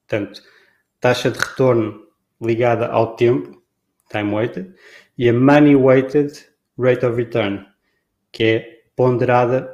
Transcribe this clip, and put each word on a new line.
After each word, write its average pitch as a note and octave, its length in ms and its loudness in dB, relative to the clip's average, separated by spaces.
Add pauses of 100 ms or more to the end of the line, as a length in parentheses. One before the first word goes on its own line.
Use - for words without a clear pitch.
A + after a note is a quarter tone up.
portanto, G2+ 360 -8 (580)
taxa B2+ 300 0
de A2+ 80 -8
retorno A#2 680 -2 (340)
ligada A#2 480 -2
ao A2+ 280 -2
tempo, B2 460 -2 (480)
time-weighted, G#2 600 -6 (440)
e A#2+ 120 0
a A#2 40 4
money-weighted C#3 1000 4 (460)
rate B2 260 0
of A#2 120 -4
return, G#2+ 480 -4 (680)
que A2+ 120 -2
é A2+ 340 -2 (180)
ponderada B2 680 0 (120)